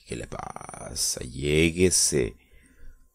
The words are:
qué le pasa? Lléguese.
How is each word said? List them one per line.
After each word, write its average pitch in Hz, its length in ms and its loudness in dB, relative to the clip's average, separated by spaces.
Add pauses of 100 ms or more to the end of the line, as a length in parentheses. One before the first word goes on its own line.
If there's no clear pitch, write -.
qué 60 100 -8
le 57 100 -8
pasa? - 920 -6
Lléguese. 76 1160 2 (800)